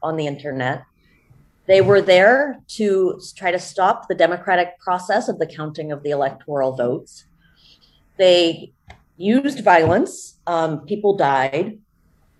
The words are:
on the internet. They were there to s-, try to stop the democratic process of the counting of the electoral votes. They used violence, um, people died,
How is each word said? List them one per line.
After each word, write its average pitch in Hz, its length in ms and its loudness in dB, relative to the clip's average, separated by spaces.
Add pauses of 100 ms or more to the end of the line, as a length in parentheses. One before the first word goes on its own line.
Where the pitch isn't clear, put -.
on 160 160 -6
the 151 80 -4
internet. 135 560 -6 (840)
They 190 140 6
were 196 220 4
there 226 580 4 (120)
to 190 440 0
s-, - 160 -20
try 185 180 -4
to 180 80 -2
stop 190 480 -2
the 185 80 -6
democratic 175 640 -2
process 190 500 -4
of 190 100 -6
the 160 80 -4
counting 156 460 -10
of 143 100 -10
the 147 80 -6
electoral 135 680 -4
votes. 123 480 -6 (920)
They 175 560 2 (420)
used 254 480 -2
violence, 180 800 2
um, 160 340 -2
people 208 360 -2
died, 139 600 -2 (600)